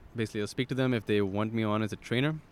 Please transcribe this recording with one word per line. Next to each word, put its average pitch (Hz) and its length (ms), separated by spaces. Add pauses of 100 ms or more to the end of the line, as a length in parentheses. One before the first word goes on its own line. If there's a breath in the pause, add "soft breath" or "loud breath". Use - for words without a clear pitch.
(140)
basically, 110 260
I'll 104 80
speak 127 200
to 135 60
them. 127 180
If 113 140
they 104 140
want 101 340
me 110 80
on 107 200
as 104 100
a 98 40
trainer, 135 380 (180)